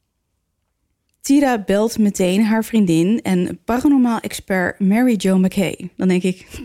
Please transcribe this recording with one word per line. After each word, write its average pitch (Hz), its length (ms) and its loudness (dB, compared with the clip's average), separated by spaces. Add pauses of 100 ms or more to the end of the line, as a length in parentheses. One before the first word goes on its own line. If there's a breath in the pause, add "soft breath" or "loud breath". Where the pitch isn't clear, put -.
(1200)
Tira 277 420 2
belt 208 340 0
meteen 202 480 2
haar 220 200 0
vriendin 190 560 2
en 180 420 -2
paranormaal 247 560 0
expert - 600 -4
Mary 226 380 2
Jo 190 200 0
McKay. 185 580 -2
Dan 185 120 -2
denk 185 160 0
ik, 185 240 -6 (180)